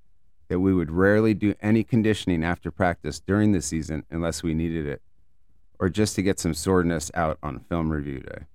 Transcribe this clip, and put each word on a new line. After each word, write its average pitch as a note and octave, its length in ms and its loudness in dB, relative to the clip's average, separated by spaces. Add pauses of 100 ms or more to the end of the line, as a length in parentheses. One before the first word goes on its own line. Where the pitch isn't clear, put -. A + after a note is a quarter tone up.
(480)
that F2+ 120 -2
we F#2+ 140 4
would E2 180 0
rarely G#2 420 4
do G2+ 260 0
any G#2+ 240 2
conditioning G#2 600 2
after F2 260 -4
practice E2+ 500 -2
during G#2 320 2
the F2 100 2
season D#2+ 500 -6
unless E2 320 -4
we E2 100 -2
needed E2 320 -2
it, C#2+ 160 -8 (800)
or F#2 100 2
just G#2 260 0
to G2 60 0
get F#2 180 0
some E2 140 0
soreness E2+ 600 0
out D#2+ 260 -2
on C#2+ 180 -8
film E2 320 -4
review C#2+ 280 -6
day. - 360 -14